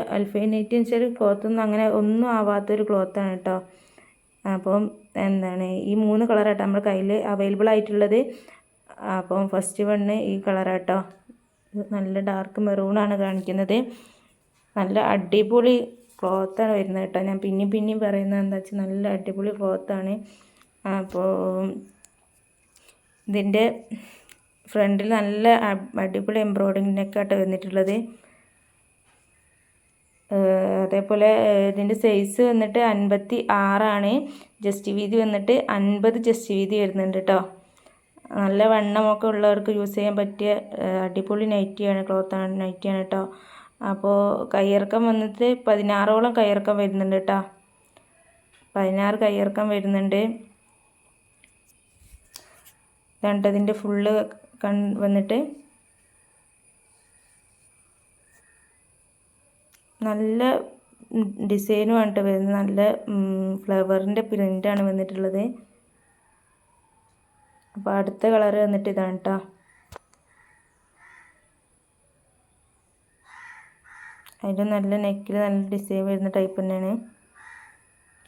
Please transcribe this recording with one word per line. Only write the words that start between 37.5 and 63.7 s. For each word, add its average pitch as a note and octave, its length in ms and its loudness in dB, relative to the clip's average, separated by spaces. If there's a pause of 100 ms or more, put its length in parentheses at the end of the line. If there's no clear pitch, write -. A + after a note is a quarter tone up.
നല്ല G3 320 2
വണ്ണമൊക്കെ G#3+ 600 2
ഉള്ളവർക്ക് G#3 460 2
യൂസ് G3+ 220 -2
ചെയ്യാൻ G#3 220 0
പറ്റിയ, G3+ 320 -2 (280)
ഏഹ്, F#3 240 -2
അടിപൊളി F#3+ 460 -2
നൈറ്റിയാണ്, G3 560 0
ക്ലോത്താണ്, F#3+ 540 -2
നൈറ്റിയാണ് F#3+ 480 -4
ട്ടോ. F#3+ 160 -4 (600)
അപ്പോൾ G3 360 0 (320)
കയ്യിറക്കം G3+ 560 2
വന്നിട്ട് A3 440 0 (120)
പതിനാറോളം G#3 760 2
കയ്യിറക്കം G#3 420 2
വരുന്നുണ്ട് F#3+ 420 0
ട്ടോ. G3 180 0 (1400)
പതിനാറ് G3 440 0
കയ്യിറക്കം G3+ 500 0
വരുന്നുണ്ട്. G3 520 0 (3000)
ഇതാണ് G#3 260 -2
ട്ടോ G3+ 100 2
ഇതിൻ്റെ G3+ 260 0
ഫുൾ G3+ 280 -2 (580)
കൺ-, G3+ 360 -2
വന്നിട്ട് G3+ 420 0 (4000)
നല്ല A3 400 0 (1080)
ഡിസൈനും G#3 520 2
ആണ് G#3+ 140 2
ട്ടോ G3+ 100 0
വരുന്നത്. G3 340 0
നല്ല, G3 240 0 (260)
ഉം, G3+ 180 0 (340)
ഫ്ലവറിൻ്റെ F#3+ 640 0